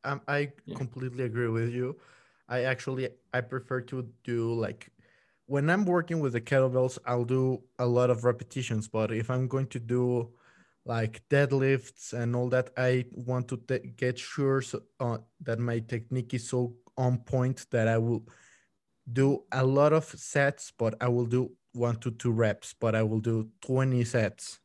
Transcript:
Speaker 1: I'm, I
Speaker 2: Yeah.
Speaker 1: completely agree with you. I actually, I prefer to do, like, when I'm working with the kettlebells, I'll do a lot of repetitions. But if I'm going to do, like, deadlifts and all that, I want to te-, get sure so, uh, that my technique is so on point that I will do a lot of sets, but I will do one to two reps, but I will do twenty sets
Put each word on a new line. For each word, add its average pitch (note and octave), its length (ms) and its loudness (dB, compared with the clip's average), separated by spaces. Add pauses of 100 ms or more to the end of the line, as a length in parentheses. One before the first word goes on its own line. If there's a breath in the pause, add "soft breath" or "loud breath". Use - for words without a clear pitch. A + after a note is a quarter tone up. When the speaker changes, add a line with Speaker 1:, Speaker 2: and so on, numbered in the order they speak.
Speaker 1:
I'm, C#3 120 -4 (180)
I - 20 0 (240)
Speaker 2:
Yeah. - 180 -12
Speaker 1:
completely B2+ 420 -6
agree A#2 240 -2 (100)
with A2+ 200 0
you. B2+ 220 -6 (480 soft breath)
I B2 100 -2 (140)
actually, C3 320 -4 (300)
I B2+ 80 2
prefer B2+ 380 -6 (120)
to C3 40 -6 (280)
do, A#2+ 140 -2 (280)
like, - 240 -10 (560 soft breath)
when C#3 220 0
I'm F#3+ 160 2
working E3+ 400 0
with B2+ 80 0
the A#2 80 0
kettlebells, B2+ 640 2
I'll B2 260 0 (100)
do C3 220 0 (160)
a B2 80 2 (120)
lot B2 100 4
of A#2 160 2
repetitions. A#2+ 640 0
But A2 240 0
if A2+ 180 -2
I'm B2+ 180 0
going C3+ 280 -2
to B2 40 -4 (160)
do, B2 340 0 (560 soft breath)
like, A2+ 280 -2 (140)
deadlifts C3+ 840 2
and A#2+ 200 -2
all B2 200 0
that, B2+ 220 2
I B2+ 360 2
want B2 360 -4
to C3 80 -4 (120)
te-, B2+ 240 -4 (100)
get B2+ 160 0
sure C3+ 440 0
so, - 200 -8 (160)
uh, A#2 200 -2 (240)
that A2+ 160 -2
my A#2+ 220 0
technique A#2+ 520 -6
is B2 160 -6
so B2 260 0 (220)
on B2 220 2
point B2+ 520 0
that A2+ 180 4
I A2+ 100 4
will A2+ 240 0 (880 soft breath)
do C3+ 400 2
a C3 120 2 (140)
lot D3 140 8
of D#3+ 120 4
sets, - 680 -2 (100)
but A2+ 100 2 (100)
I B2+ 60 2
will B2 180 2
do B2 260 0 (200)
one A#2+ 280 0
to B2+ 120 -4
two A#2 200 -2
reps, A2 480 0
but A2+ 140 2
I A2 80 4
will A2 180 2
do A2 300 -2 (100)
twenty C3 440 2
sets - 600 -2